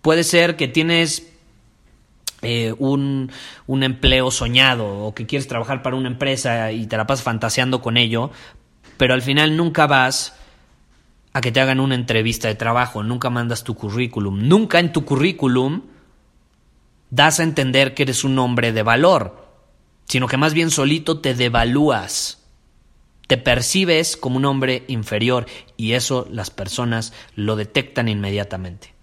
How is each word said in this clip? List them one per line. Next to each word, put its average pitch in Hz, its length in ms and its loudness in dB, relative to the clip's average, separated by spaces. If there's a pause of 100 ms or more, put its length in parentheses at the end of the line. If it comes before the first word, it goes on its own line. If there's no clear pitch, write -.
Puede 160 220 4
ser 170 320 4
que 147 120 -2
tienes, 160 640 0 (1080)
eh, 117 360 -4
un, 139 540 -2 (340)
un 135 180 -2
empleo 131 460 2
soñado 123 580 2
o 104 280 -6
que 117 100 -10
quieres 139 220 -4
trabajar 120 340 -6
para 131 140 -4
una 131 140 -4
empresa 123 640 -2
y 110 140 -6
te 107 120 -4
la 110 100 -2
pasas 135 160 -2
fantaseando 120 580 -2
con 117 160 0
ello, 117 320 2 (680)
pero 127 180 4
al 127 80 -2
final 151 340 2
nunca 165 300 2
vas 131 480 2 (1000)
a 135 80 -2
que 123 100 -2
te 117 80 2
hagan 131 200 2
una 135 160 2
entrevista 113 520 -2
de 107 80 -2
trabajo, 117 460 -2
nunca 120 280 -2
mandas 120 340 -4
tu 113 120 -6
currículum, 107 720 -2
nunca 190 320 4
en 175 140 0
tu 156 120 -2
currículum 139 760 0 (1300)
das 147 300 4
a 170 40 2
entender 135 500 2
que 143 100 0
eres 131 200 -2
un 135 140 2
hombre 123 340 0
de 110 120 0
valor, 120 680 2 (560)
sino 127 220 -2
que 131 100 -2
más 151 160 2
bien 165 160 2
solito 151 500 0
te 135 140 -2
devalúas, 120 1120 0 (840)
te 131 100 4
percibes 160 800 0
como 127 200 -4
un 135 80 0
hombre 131 420 0
inferior 120 600 -2 (300)
y 113 160 -2
eso 123 360 -2
las 104 220 -8
personas 113 600 -6 (220)
lo 107 200 -2
detectan 117 520 -2
inmediatamente. 101 960 -6